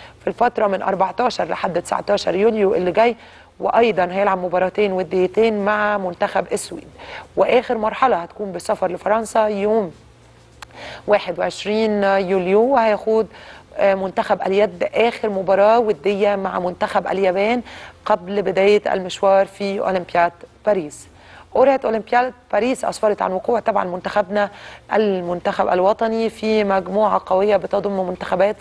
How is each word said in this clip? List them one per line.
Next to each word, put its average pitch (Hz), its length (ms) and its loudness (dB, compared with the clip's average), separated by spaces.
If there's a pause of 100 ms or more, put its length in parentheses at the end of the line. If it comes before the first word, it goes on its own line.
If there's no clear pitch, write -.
(200)
في - 60 -8
الفترة 233 400 0
من 196 160 -2
أربعتاشر 190 640 -2
لحد 170 380 -4
تسعتاشر 190 520 -2
يوليو 214 400 2
اللي 180 180 0
جاي، 226 240 2 (440)
وأيضًا 190 520 2
هيلعب 190 320 0
مباراتين 185 480 0
وديتين 185 720 0
مع 208 340 0
منتخب 190 540 -2
السويد. - 360 -8 (480)
وآخر 233 420 2
مرحلة 214 380 0
هتكون 180 360 -8
بسفر 180 380 -4
لفرنسا 214 580 0
يوم 208 440 0 (1120)
واحد 190 320 2
وعشرين 208 680 -2
يوليو، 196 560 2
وهيخوض، 226 680 2 (500)
آه، 196 180 2
منتخب 190 480 -2
اليد 190 520 0
آخر 226 360 0
مباراة 196 480 4
ودية 202 580 0
مع 190 220 -4
منتخب 185 480 -2
اليابان 196 560 0 (440)
قبل 196 360 -2
بداية 196 400 4 (100)
المشوار 190 540 2
في 196 340 -6
أولمبياد 175 520 0 (340)
باريس. 185 420 -2 (460)
قرعة 262 300 4
أولمبياد 240 480 0 (200)
باريس 226 320 0
أسفرت 202 380 -2
عن 185 100 -2
وقوع 208 280 -2
طبعًا 196 240 0
منتخبنا 190 680 -2 (440)
المنتخب 185 760 0
الوطني 220 600 2
في 220 340 0
مجموعة 190 640 0
قوية 196 300 2
بتضم 190 520 -2
منتخبات 185 520 -2